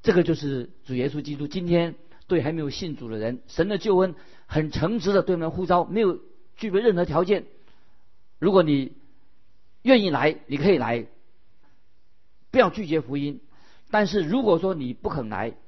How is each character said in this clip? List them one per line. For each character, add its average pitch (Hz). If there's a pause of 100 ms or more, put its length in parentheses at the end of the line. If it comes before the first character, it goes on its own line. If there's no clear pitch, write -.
这 220
个 180
就 165
是 139 (140)
主 131
耶 127
稣 143
基 143
督 147
今 175
天 170 (320)
对 170
还 135
没 165
有 147
信 151
主 120
的 110
人， 117
神 170
的 208
救 196
恩 180 (300)
很 156
诚 185
实 190
的 190
对 185
他 170
们 165
呼 180
召， 175
没 202
有 180 (380)
具 208
备 190
任 226
何 175
条 165
件。 185 (920)
如 180
果 185
你 143 (880)
愿 240
意 190
来， 147 (120)
你 139
可 180
以 175
来， 117 (1400)
不 247
要 233
拒 214
绝 156
福 135
音。 143 (500)
但 214
是 196
如 185
果 185
说 190
你 127
不 -
肯 131
来 107 (140)